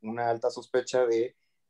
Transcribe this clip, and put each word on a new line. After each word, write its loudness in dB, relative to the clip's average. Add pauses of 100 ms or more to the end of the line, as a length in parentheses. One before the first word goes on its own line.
una -2
alta 0
sospecha 0
de 2 (360)